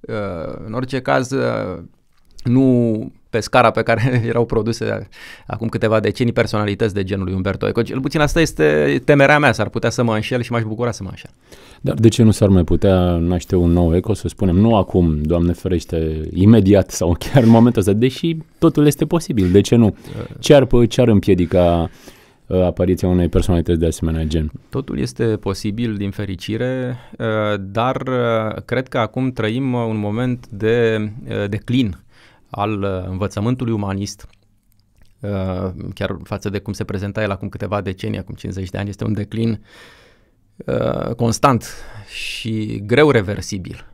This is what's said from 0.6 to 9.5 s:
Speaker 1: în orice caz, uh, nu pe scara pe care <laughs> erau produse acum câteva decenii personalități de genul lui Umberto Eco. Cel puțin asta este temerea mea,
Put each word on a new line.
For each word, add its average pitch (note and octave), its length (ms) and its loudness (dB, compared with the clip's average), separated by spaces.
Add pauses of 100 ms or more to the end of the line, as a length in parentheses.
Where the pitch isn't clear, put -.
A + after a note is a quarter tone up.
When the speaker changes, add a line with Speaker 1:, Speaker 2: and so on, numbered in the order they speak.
Speaker 1:
în A2 60 -12
orice C3 280 -6
caz, C3 300 -2
uh, A#2 480 -4 (680)
nu A#2+ 680 2 (180)
pe A2 100 -2
scara A#2 300 4
pe A2+ 120 -2
care A#2 400 0
<laughs> A2+ 60 -2
erau A#2 180 0
produse G#2+ 640 -2 (380)
acum A2+ 220 -6
câteva A2 320 2
decenii G#2+ 320 0
personalități G#2 640 0
de G2 100 -2
genul G2 200 -4
lui F#2 100 -4
Umberto F#2+ 340 -2
Eco. G#2 140 0
Cel A#2 180 -4
puțin D3+ 200 -2
asta D3+ 200 2
este D3 640 2
temerea C#3+ 340 6
mea, C#3+ 140 4